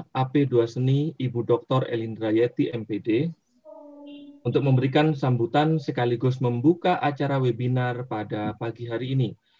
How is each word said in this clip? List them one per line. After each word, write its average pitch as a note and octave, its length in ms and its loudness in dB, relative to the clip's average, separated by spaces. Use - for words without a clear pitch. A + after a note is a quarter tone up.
A C3 200 -2
P C#3+ 200 2
dua A#2+ 200 4
Seni, C3+ 520 0
Ibu A#2 260 -2
Doktor A#2+ 460 0
Elindra A2 400 -4
Yeti, B2 400 2
M A2 160 -6
Pd, A2+ 480 0
untuk C3+ 160 2
memberikan C3+ 500 4
sambutan C#3 640 2
sekaligus B2+ 640 -2
membuka D3 600 2
acara C#3 340 0
webinar B2 720 0
pada G#2+ 480 -6
pagi A2+ 320 -8
hari A#2 260 -4
ini. B2+ 180 2